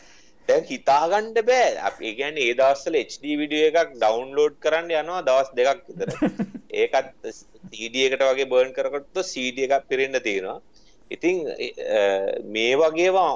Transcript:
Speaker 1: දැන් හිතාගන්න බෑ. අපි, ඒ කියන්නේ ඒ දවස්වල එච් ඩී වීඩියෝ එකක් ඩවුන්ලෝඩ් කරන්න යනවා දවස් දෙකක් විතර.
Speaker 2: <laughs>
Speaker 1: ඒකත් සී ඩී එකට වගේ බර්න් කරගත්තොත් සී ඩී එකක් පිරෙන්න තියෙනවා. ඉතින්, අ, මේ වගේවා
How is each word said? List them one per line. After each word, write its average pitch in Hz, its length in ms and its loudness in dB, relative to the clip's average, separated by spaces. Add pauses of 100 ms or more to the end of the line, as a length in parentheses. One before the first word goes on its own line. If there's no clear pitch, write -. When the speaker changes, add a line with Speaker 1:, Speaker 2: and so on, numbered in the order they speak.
(500)
Speaker 1:
දැන් 139 140 4
හිතාගන්න 170 800 0
බෑ. 226 340 2
අපි, 98 320 -6
ඒ 107 60 -6
කියන්නේ 143 280 -4
ඒ 117 120 2
දවස්වල 139 420 2
එච් 120 220 -2
ඩී 147 180 -4
වීඩියෝ 151 320 0
එකක් 151 260 4
ඩවුන්ලෝඩ් 131 680 0
කරන්න 165 300 0
යනවා 170 300 -2
දවස් 135 340 2
දෙකක් 131 300 2
විතර. - 240 -8 (340)
Speaker 2:
<laughs> - 60 -6 (240)
Speaker 1:
ඒකත් 120 560 -2
සී - 600 -16
ඩී 127 160 0
එකට 131 180 0
වගේ 131 220 2
බර්න් 127 280 2
කරගත්තොත් 139 520 -4
සී 127 260 -6
ඩී 131 120 -4
එකක් 135 240 0
පිරෙන්න 131 320 -2
තියෙනවා. 101 420 -4 (500)
ඉතින්, 180 260 -2 (500)
අ, 107 120 0 (440)
මේ 110 320 0
වගේවා 165 600 2